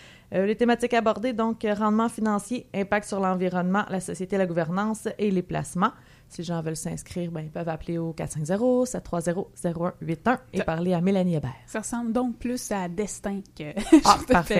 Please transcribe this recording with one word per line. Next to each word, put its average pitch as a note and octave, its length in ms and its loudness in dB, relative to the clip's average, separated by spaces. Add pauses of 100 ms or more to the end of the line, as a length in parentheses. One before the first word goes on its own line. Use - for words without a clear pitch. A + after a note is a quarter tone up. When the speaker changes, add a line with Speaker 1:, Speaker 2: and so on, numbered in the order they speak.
(320)
Speaker 1:
Euh, F#3+ 120 2
les G#3+ 100 2
thématiques A#3+ 380 2
abordées, A3+ 400 2
donc, A3+ 320 0
euh, G#3 80 2
rendement G#3+ 340 4
financier, G#3+ 680 -2
impact G3 340 -2
sur G3 120 -2
l'environnement, F#3 680 2
la F#3 100 -4
société, F#3 380 -4
la F#3+ 80 2
gouvernance F3+ 640 -2 (100)
et G#3 120 2
les F#3 100 2
placements. F3 500 -2 (380)
Si - 80 -16
les F3 80 -8
gens E3 160 -4
veulent D#3+ 160 -4
s'inscrire, E3+ 520 -6
ben, D#3+ 120 -8
ils D#3 100 -10
peuvent E3+ 160 -6
appeler E3 300 -4
au E3 160 -4
quatre D#3+ 180 -6
cinq D3+ 140 -6
zéro B3 400 2
sept G#3+ 180 -6
trois E3+ 160 -4
zéro F3 340 -2
zéro E3+ 340 -2
un F#3 120 -6
huit D#3+ 300 -4
un B3 100 2 (140)
et F#3 60 -2
Speaker 2:
Ça G#3 40 0
Speaker 1:
parler E3+ 300 0
à E3 80 2
Mélanie F#3 340 4
Hébert. C#3 160 -2 (160)
Speaker 2:
ça A3 120 -6
ressemble A#3 340 -2
donc B3 240 0
plus B3 340 -4
à F#3+ 160 -2
Destin G3 540 -4 (120)
que D#3+ 100 -12 (120)
<laughs> C4+ 300 6
Speaker 1:
Ah, G3+ 100 8
Speaker 2:
Jour - 140 -2
de - 20 2
Speaker 1:
parfait. F3+ 280 4